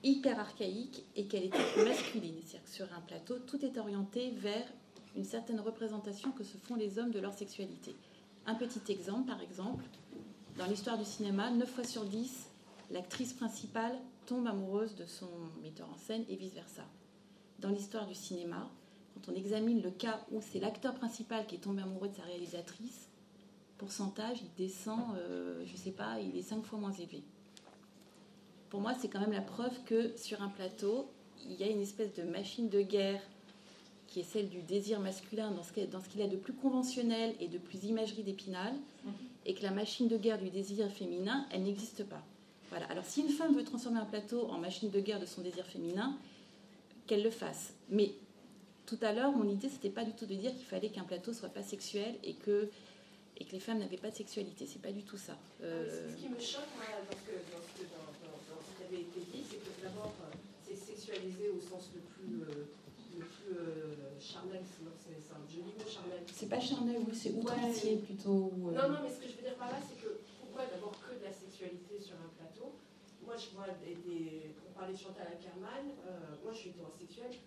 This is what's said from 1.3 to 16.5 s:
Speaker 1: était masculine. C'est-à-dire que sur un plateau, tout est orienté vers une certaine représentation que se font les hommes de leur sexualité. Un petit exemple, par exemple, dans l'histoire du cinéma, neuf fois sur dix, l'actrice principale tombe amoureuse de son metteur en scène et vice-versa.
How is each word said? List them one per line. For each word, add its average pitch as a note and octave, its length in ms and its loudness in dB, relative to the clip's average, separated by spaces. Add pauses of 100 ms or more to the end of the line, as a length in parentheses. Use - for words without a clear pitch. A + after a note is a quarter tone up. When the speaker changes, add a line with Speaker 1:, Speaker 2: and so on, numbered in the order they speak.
Speaker 1:
était F#3+ 120 2 (280)
masculine. F3+ 580 2
C'est-à-dire - 200 -12
que - 120 -16
sur G3 100 -4 (100)
un E3 60 -8
plateau, G3+ 380 -4
tout C#4 240 -2
est A#3+ 140 2
orienté G#3 540 2
vers G#3 340 0 (500)
une G3 100 0
certaine A3+ 340 0
représentation G#3+ 720 -2
que A3+ 120 -4
se - 140 -8
font - 180 -4
les G#3 220 2
hommes A#3 140 2
de G3+ 80 2
leur G3 140 0
sexualité. F#3+ 640 -6 (500)
Un A3+ 100 4
petit A#3 360 0
exemple, G#3+ 360 2
par G3 140 -2
exemple, F#3 420 -2 (760)
dans F#3 80 0
l'histoire G3+ 320 2
du G#3 80 0
cinéma, G3+ 460 2
neuf A#3+ 180 6
fois B3 140 -2
sur A#3 220 -2
dix, A3+ 420 -2 (420)
l'actrice F3+ 440 -2
principale A3+ 640 0 (300)
tombe A#3+ 220 2
amoureuse G3+ 480 2
de E3+ 100 -8
son F3+ 220 -10 (340)
metteur D#3 320 -10
en - 40 -12
scène A3+ 320 -2
et G3 60 0
vice-versa. F#3 480 -10 (760)